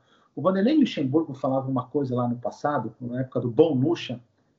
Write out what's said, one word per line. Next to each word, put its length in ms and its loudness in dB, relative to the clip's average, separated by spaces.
O 60 -8
Vanderlei 360 2
Luxemburgo 560 2
falava 360 -2
uma 180 -2
coisa 280 -2
lá 120 0
no 100 -2
passado, 640 -4
na 220 -6
época 180 -6
do 100 -2
Bom 240 4
Lucha, 460 -2